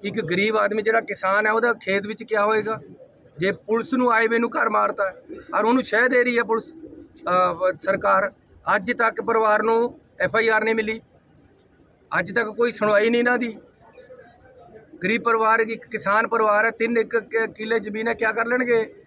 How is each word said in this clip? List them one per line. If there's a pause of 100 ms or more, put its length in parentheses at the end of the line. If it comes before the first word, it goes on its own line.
ਇੱਕ
ਗਰੀਬ
ਆਦਮੀ
ਜਿਹੜਾ
ਕਿਸਾਨ
ਹੈ,
ਉਹਦਾ
ਖੇਤ
ਵਿੱਚ
ਕਿਆ
ਹੋਏਗਾ? (580)
ਜੇ
ਪੁਲਿਸ
ਨੂੰ
ਆਏ
ਵੇ
ਨੂੰ
ਘਰ
ਮਾਰਤਾ (520)
ਔਰ
ਉਹਨੂੰ
ਸ਼ਹਿ
ਦੇ
ਰਹੀ
ਹੈ
ਪੁਲਿਸ,
ਅਹ,
ਸਰਕਾਰ। (440)
ਅੱਜ
ਤੱਕ
ਪਰਿਵਾਰ
ਨੂੰ (200)
ਐਫ
ਆਈ
ਆਰ
ਨਹੀਂ
ਮਿਲੀ, (1120)
ਅੱਜ
ਤੱਕ
ਕੋਈ
ਸੁਣਵਾਈ
ਨਹੀਂ
ਇਹਨਾਂ
ਦੀ। (1500)
ਗਰੀਬ
ਪਰਿਵਾਰ,
ਇੱਕ
ਕਿਸਾਨ
ਪਰਿਵਾਰ
ਹੈ,
ਤਿੰਨ
ਇੱਕ
ਕ-,
ਕਿੱਲੇ
ਜ਼ਮੀਨ
ਹੈ,
ਕਿਆ
ਕਰ
ਲੈਣਗੇ? (140)